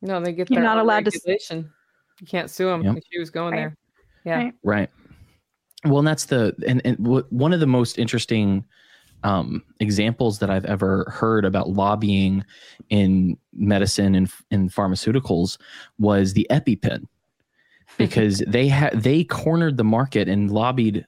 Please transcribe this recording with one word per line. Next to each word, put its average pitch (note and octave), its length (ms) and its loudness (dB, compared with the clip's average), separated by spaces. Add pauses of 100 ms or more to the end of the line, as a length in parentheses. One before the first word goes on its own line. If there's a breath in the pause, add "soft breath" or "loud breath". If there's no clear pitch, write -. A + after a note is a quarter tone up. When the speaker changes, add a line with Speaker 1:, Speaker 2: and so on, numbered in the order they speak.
Speaker 1:
No, F#3+ 200 -4
they F3 120 -4
get F3 180 -6
Speaker 2:
You're A#3+ 100 2
Speaker 1:
their A#3 80 2
Speaker 2:
not A3 100 2
Speaker 1:
own A3 60 2
Speaker 2:
allowed G#3+ 200 2
to G#3+ 40 2
s- G#3 180 -4
Speaker 1:
regulation. E3 440 -6 (500)
You F3+ 60 -20
can't - 240 -6
sue F#3 200 -2
'em E3+ 120 -2
Speaker 3:
Yep. G#2 140 0
Speaker 1:
if D#3+ 160 -12
she F3 60 -8
was E3 120 -8
going E3+ 220 -6
Speaker 2:
Right. D#3+ 80 -4
Speaker 1:
there. D#3 160 -8 (480)
Yeah. E3 140 -4
Speaker 2:
Right. A#3+ 240 -4
Speaker 3:
Right. C#3 280 -2 (960 soft breath)
Well, C#3+ 140 4
and D3 100 4
that's D3+ 160 -2
the, A2+ 300 0 (120)
and, B2 200 2
and B2 120 0
w-, B2 300 0
one C#3 240 0
of F3 80 2
the D3+ 60 2
most B2+ 320 0
interesting, A2 680 0 (600 soft breath)
um, F#2 380 -2 (180)
examples G#2+ 580 0
that G2+ 100 -2
I've F#2+ 160 0
ever F#2+ 400 0 (100)
heard A2 300 0
about F#2+ 260 0
lobbying G2 720 0 (440 loud breath)
in F#2+ 480 2 (160)
medicine G2 600 2
and F#2+ 140 4
f-, - 220 -14
in F#2+ 200 0
pharmaceuticals F#2+ 880 -2 (400 loud breath)
was G2 340 2
the - 180 2
EpiPen, - 540 -2 (460)
Speaker 1:
<laughs> - 480 -20
Speaker 3:
because G#2+ 480 2
they B2 220 2
ha-, C#3 240 2
they C3 320 2
cornered E3 520 0
the A#2 80 0
market A2 440 2
and G2+ 220 0
lobbied A2 580 0